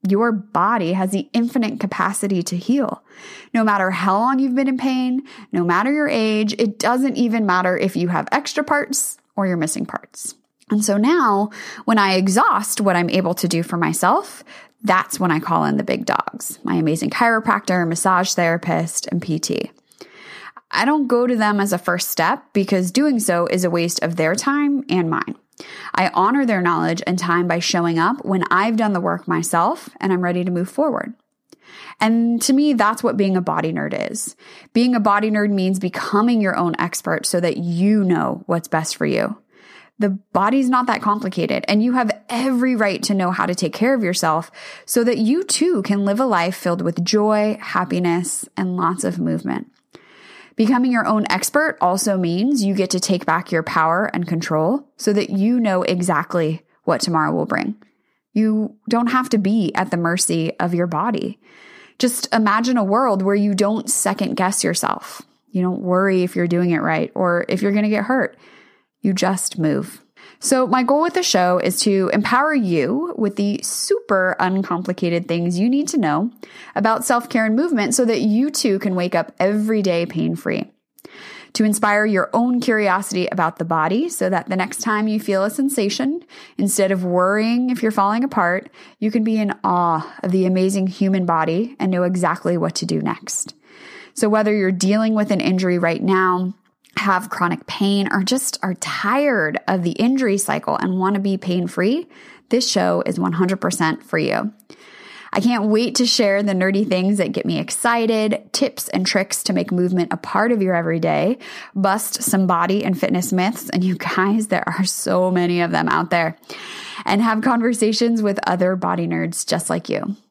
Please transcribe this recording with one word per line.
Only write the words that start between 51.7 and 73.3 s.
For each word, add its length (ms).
also 380
means 440
you 120
get 160
to 100
take 240
back 260
your 120
power 500
and 160
control 580
so 160
that 160
you 300
know 220
exactly 800
what 160
tomorrow 320
will 140
bring. 280
You 420
don't 180
have 220
to 80
be 360
at 160
the 60
mercy 640
of 140
your 120
body. 540
Just 360
imagine 420
a 80
world 380
where 120
you 200
don't 340
second 460
guess 280
yourself. 600
You 120
don't 180
worry 420
if 140
you're 100
doing 240
it 120
right 320
or 340
if 140
you're 100
gonna 160
get 160
hurt. 320
You 100
just 460
move. 440
So 260
my 160
goal 200
with 120
the 80
show 360
is 220
to 320
empower 400
you 640
with 200